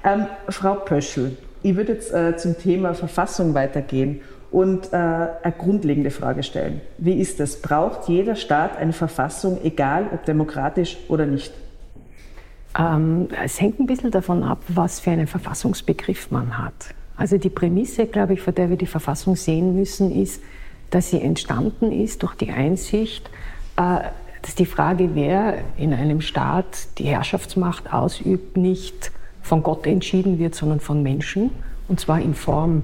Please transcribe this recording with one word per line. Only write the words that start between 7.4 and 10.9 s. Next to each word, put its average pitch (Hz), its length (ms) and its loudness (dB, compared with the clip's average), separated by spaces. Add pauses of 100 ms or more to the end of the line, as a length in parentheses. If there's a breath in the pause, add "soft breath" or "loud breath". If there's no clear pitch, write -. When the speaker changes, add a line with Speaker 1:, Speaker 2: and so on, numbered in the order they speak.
Speaker 1:
es? 147 220 -2
Braucht 165 460 0
jeder 196 280 2
Staat 151 400 0
eine 160 160 0
Verfassung, 160 720 -2
egal 165 480 2
ob 165 140 -6
demokratisch 151 720 0 (100)